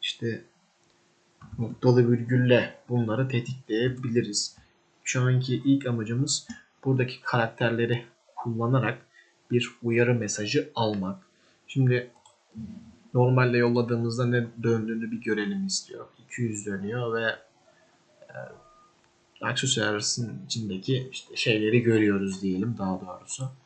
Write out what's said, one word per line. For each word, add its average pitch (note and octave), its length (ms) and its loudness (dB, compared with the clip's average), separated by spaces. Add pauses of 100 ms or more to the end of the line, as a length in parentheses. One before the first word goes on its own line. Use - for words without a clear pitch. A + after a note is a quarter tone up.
işte - 420 -6 (1120)
noktalı A#2+ 540 4
virgülle B2 680 2 (100)
bunları A#2+ 380 0
tetikleyebiliriz. A#2 1300 -2 (460)
Şu - 180 -2
anki B2+ 340 2
ilk C#3 300 2
amacımız A#2+ 640 -2 (380)
buradaki B2+ 360 0
karakterleri A#2 840 0 (300)
kullanarak A#2 720 0 (460)
bir A#2+ 200 0 (120)
uyarı A#2+ 320 4
mesajı A2 600 -2
almak. G#2 480 -2 (440)
Şimdi B2+ 440 2 (1000)
normalde B2 440 6
yolladığımızda A#2+ 680 2
ne A#2+ 220 2 (160)
döndüğünü A2+ 480 0
bir A2+ 100 -6
görelim G2+ 460 -2
istiyor. - 380 -8 (200)
İki - 160 -8
yüz G#2+ 240 -4
dönüyor A2 500 -4
ve, A2+ 100 -2 (960)
e, - 140 -20 (1040)
aksesuarın A2+ 1040 -2
içindeki A2 680 -4
işte - 240 -14
şeyleri A2 460 2
görüyoruz G2+ 600 2
diyelim G2 360 0
daha F#2+ 240 -2
doğrusu. A2+ 500 -10 (140)